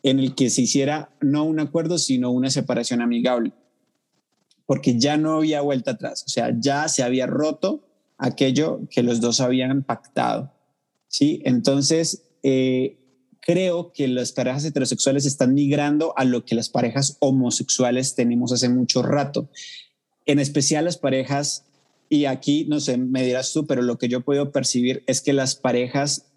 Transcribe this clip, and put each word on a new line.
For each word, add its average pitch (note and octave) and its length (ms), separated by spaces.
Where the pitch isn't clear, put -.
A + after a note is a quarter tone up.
en C3+ 160
el C3+ 160
que B2 160
se B2+ 120
hiciera C#3+ 480
no D3 240
un D#3 160
acuerdo, E3 380
sino B2 320
una B2+ 200
separación A#2+ 520
amigable, A#2+ 500
porque B2+ 320
ya C#3+ 180
no D#3 200
había D3+ 240
vuelta C3+ 320
atrás. - 340
O - 40
sea, A#2+ 280
ya C#3 300
se - 140
había B2+ 240
roto F#3 600
aquello C3 640
que B2 120
los A#2+ 180
dos A#2 200
habían C3 420
pactado, A#2+ 720
¿sí? D3+ 360
Entonces, C#3 760
eh, C3 540
creo F3 520
que C#3 160
las B2 240
parejas C3 320
heterosexuales C#3 640
están C3 280
migrando D3 600
a C3 80
lo B2 200
que - 100
las A2+ 140
parejas B2 520
homosexuales C3 920
tenemos A#2+ 380
hace B2 160
mucho B2 340
rato. C#3+ 480
En D3 140
especial D3 480
las F3 100
parejas, C3+ 680
y D3 120
aquí, C#3+ 440
no D3 120
sé, B2+ 180
me B2+ 260
dirás B2+ 280
tú, D#3 140
pero B2 160
lo B2 140
que B2 120
yo B2 100
he A#2+ 40
podido C#3+ 280
percibir B2 560
es - 140
que C#3+ 120
las C3+ 220
parejas B2+ 720